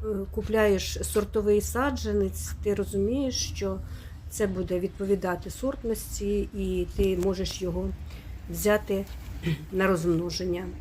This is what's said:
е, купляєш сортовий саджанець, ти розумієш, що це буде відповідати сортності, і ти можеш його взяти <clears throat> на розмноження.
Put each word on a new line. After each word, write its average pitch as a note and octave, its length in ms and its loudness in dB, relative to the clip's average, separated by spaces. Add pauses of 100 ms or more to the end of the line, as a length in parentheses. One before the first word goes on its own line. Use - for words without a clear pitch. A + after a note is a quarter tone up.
е, - 20 -2 (240)
купляєш G#3 720 4
сортовий G#3 580 4
саджанець, G#3+ 920 0 (100)
ти G#3 120 2
розумієш, G#3+ 600 0
що F#3+ 440 -2 (520)
це G#3+ 160 0
буде F3+ 340 0
відповідати F#3+ 680 0
сортності, A3 920 -2 (140)
і F#3 320 0 (100)
ти F#3+ 200 4
можеш F#3 460 0
його F3+ 260 -2 (640)
взяти G3+ 540 2 (340)
<clears throat> D3+ 340 -2
на F#3 140 4
розмноження. F3 760 2 (160)